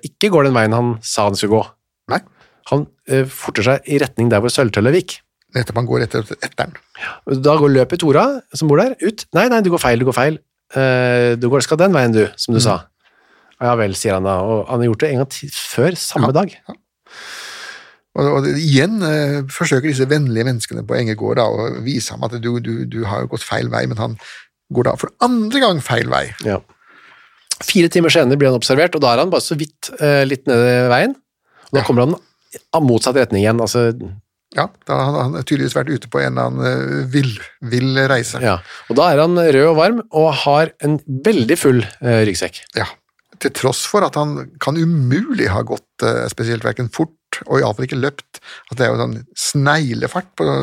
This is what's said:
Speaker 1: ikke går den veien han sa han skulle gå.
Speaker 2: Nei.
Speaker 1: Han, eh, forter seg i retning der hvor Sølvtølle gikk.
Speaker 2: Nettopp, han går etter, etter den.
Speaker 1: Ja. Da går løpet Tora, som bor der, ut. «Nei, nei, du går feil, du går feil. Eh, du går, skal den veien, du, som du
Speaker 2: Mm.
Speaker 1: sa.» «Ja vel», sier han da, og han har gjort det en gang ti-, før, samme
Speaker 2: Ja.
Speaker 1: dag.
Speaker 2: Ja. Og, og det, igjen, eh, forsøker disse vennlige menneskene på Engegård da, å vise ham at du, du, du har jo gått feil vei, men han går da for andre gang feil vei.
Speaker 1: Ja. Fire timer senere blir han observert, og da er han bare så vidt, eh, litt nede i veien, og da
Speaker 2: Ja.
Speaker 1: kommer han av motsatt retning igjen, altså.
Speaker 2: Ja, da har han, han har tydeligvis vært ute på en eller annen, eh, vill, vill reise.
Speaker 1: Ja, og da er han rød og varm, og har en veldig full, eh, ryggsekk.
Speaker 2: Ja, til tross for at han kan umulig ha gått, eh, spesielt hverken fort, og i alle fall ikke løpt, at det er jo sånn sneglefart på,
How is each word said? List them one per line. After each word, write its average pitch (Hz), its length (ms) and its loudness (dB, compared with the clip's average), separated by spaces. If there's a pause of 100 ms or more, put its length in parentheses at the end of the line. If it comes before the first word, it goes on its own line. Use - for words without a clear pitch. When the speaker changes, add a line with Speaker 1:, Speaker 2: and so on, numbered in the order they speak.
Speaker 1:
ikke - 280 -2
går 151 140 6
den 135 100 2
veien 110 180 4
han 120 300 0
sa - 220 -2
han 101 100 2
skulle 101 160 -2 (100)
gå. - 60 -4 (420)
Speaker 2:
Nei. 143 120 -2 (500)
Speaker 1:
Han, 147 160 0 (220)
eh, 131 160 2
forter - 380 -6
seg 131 240 2
i 143 120 2
retning 120 320 0
der 104 100 4
hvor 120 80 0
Sølvtølle 113 460 2
gikk. - 240 -2 (360)
Speaker 2:
Nettopp, 117 220 -4
han 123 100 -2
går 123 180 0
etter, 123 160 -4 (200)
etter - 160 -12
den. - 160 -4 (260)
Speaker 1:
Ja. - 140 -12 (220)
Da 143 240 4
går 147 180 4
løpet 127 240 2
Tora, 196 400 2 (140)
som 156 140 -2
bor 147 100 6
der, 240 240 2
ut. 214 320 -4
«Nei, 202 140 2
nei, 233 120 2
du 190 100 2
går 170 100 0
feil, 120 180 2
du 127 80 0
går 131 80 2
feil. 147 240 0 (360)
Eh, 123 640 2
du 120 140 0
går, 135 120 2
skal 156 140 -2
den 185 160 4
veien, 127 200 4
du, 107 140 4 (100)
som - 180 -4
du 110 60 2
Speaker 2:
Mm. 120 40 2
Speaker 1:
sa.» 98 200 0 (760)
«Ja 123 160 0
vel», 104 180 0
sier 98 200 -2
han 95 100 0
da, 95 180 0
og 107 240 -2
han 123 140 -2
har 120 80 2
gjort 110 120 0
det 156 120 0
en 131 60 0
gang 139 100 -2
ti-, - 220 -14
før, - 460 -2
samme - 300 -2
Speaker 2:
Ja. 131 60 0
Speaker 1:
dag. 175 240 0 (120)
Speaker 2:
Ja. - 60 -18 (1400)
Og, 143 160 0
og 139 140 0
det, 143 180 0
igjen, 160 400 2
eh, 147 380 0 (100)
forsøker 151 400 0
disse 131 160 0
vennlige 131 400 0
menneskene 117 400 -4
på 113 80 -4
Engegård 110 420 -2
da, 117 140 2
å 120 320 -4
vise 123 320 -6
ham 120 100 -12
at 117 160 -6
du, 117 100 -4 (100)
du, 117 260 -6
du 113 180 -8
har 107 200 -4
jo 120 80 -8
gått 120 100 -8
feil 117 260 -6
vei, 120 180 -6
men 123 120 -6
han 113 180 -6 (560)
går 123 120 2
da - 120 0
for - 140 -6 (100)
andre 240 400 0
gang 190 220 2
feil 117 260 -2
vei. 67 200 -2 (160)
Speaker 1:
Ja. 101 160 -2 (1000)
Fire 170 260 4
timer 165 220 4
senere 143 280 4
blir 139 120 4
han 127 80 2
observert, 147 360 2
og 151 80 -2
da 123 120 6
er 127 80 4
han 185 80 -2
bare 156 140 0
så 165 140 -4
vidt, - 320 -10 (100)
eh, 143 260 4
litt 135 200 -4
nede 123 220 4 (180)
i 123 40 2
veien, 180 240 2
og - 580 -20
da 135 80 2
Speaker 2:
Ja. 123 60 -2
Speaker 1:
kommer 123 200 4
han 113 80 0 (580)
av 160 100 2
motsatt 123 340 2
retning 113 260 2
igjen, 113 180 2
altså. 117 300 0 (640)
Speaker 2:
Ja, 170 140 -2 (180)
da 143 80 -4
har 135 120 0
han, 143 80 -2
han 139 200 -2
har 143 80 -6
tydeligvis 139 320 -2
vært 139 160 -2
ute 135 180 -6
på - 140 -2
en 64 160 -2
eller 87 80 0
annen, 127 200 -4
eh, 135 440 -4
vill, 135 220 0 (300)
vill 127 340 -2 (120)
reise. 127 320 -2
Speaker 1:
Ja, 98 200 0 (280)
og 117 80 -2
da 170 160 4
er 143 60 4
han 165 160 2
rød 156 360 4
og 160 60 2
varm, 208 260 2 (100)
og 156 220 2
har 147 360 2 (100)
en 147 280 0
veldig 139 500 0
full, 127 240 4 (180)
eh, 117 240 2
ryggsekk. 90 360 -4 (160)
Speaker 2:
Ja, 110 100 -4 (540)
til 139 100 -2
tross - 360 -2
for 202 180 0
at 143 100 -2
han 147 460 -4
kan 143 160 -2
umulig 165 720 0
ha 104 140 -2
gått, 113 200 -6 (200)
eh, 117 260 0
spesielt 113 340 -4
hverken 117 260 -4
fort, 160 220 -4 (380)
og 131 100 0
i 135 60 2
alle 110 100 0
fall 127 140 -8
ikke 139 100 -6
løpt, 139 400 -6 (320)
at 117 80 -8
det 123 80 2
er 117 80 2
jo 117 60 -2
sånn 120 340 -6
sneglefart 143 1000 -2
på, 160 80 -2 (180)